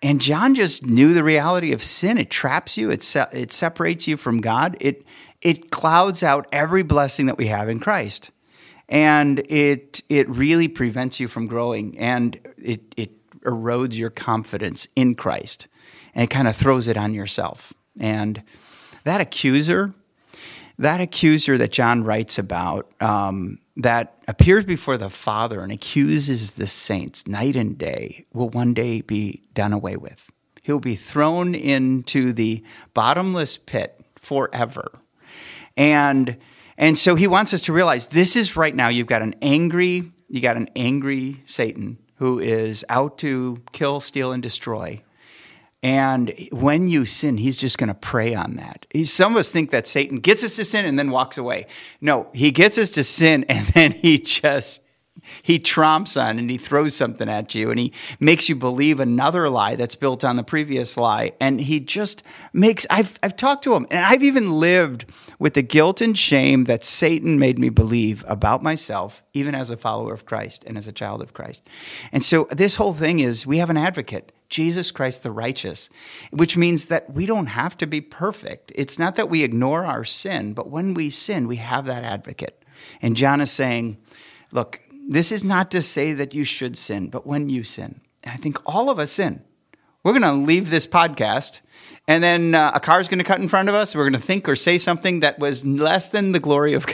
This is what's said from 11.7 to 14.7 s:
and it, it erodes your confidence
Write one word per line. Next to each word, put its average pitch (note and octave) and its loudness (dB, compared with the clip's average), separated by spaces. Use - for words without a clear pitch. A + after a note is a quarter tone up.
and A#2+ -2
it, A2+ -8
it G#2+ -8
erodes A#2+ -2
your A2+ -6
confidence A2 -6